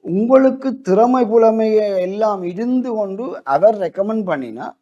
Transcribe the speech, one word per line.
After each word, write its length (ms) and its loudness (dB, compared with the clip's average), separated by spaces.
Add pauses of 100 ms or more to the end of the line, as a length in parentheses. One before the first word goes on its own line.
உங்களுக்கு 800 2
திறமை 460 2
புலமையை 720 2
எல்லாம் 420 -2
இருந்து 520 -4
கொண்டு 500 -8
அவர் 340 2
ரெக்கமெண்ட் 480 -4
பண்ணினா 440 -6 (100)